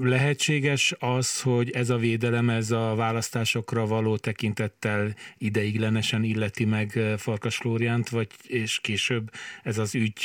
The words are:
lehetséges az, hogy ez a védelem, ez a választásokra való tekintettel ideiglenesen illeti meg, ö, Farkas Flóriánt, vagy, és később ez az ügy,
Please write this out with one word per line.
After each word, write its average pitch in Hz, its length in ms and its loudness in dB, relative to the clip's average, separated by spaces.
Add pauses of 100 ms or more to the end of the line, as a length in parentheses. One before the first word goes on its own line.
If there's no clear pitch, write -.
lehetséges 139 1000 2
az, 127 420 0
hogy 120 300 2
ez 123 180 -2
a 123 80 4
védelem, 117 520 2
ez 113 220 0
a 113 240 2
választásokra 113 880 0
való 110 320 2
tekintettel 104 880 -2 (300)
ideiglenesen 110 840 0
illeti 110 420 0
meg, 107 300 0
ö, 110 220 2
Farkas 110 400 -4
Flóriánt, 117 520 0
vagy, 113 180 -2 (200)
és 113 320 -2
később 110 500 -2 (340)
ez 107 140 -2
az 107 180 -2
ügy, 110 300 0